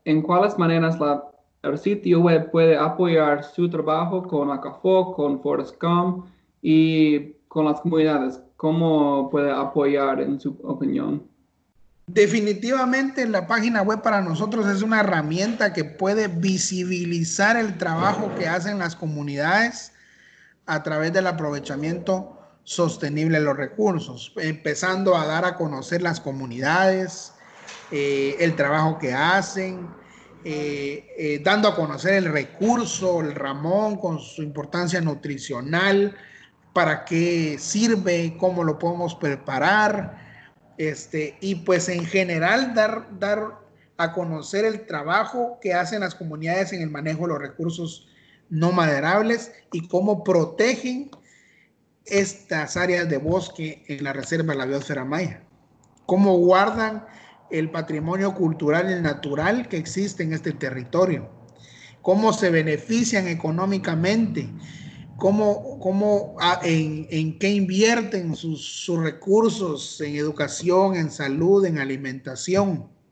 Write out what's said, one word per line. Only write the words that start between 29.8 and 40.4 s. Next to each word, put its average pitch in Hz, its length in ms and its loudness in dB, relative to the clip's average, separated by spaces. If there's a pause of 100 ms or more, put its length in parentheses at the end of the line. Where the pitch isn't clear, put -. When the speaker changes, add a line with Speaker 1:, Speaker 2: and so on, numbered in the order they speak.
Speaker 2:
eh, 147 600 -6 (100)
eh, 147 280 -2
dando 208 240 4
a - 80 2
conocer 160 380 0
el 190 120 2
recurso, 185 920 0
el 147 140 -4
ramón 160 640 -2
con 170 240 -4
su - 220 -12
importancia 156 580 -4
nutricional, 165 1120 0 (580)
para 156 320 2
qué 165 540 0
sirve, 180 800 0
cómo 180 260 0
lo - 140 0
podemos 170 360 -4
preparar, 170 1120 0 (500)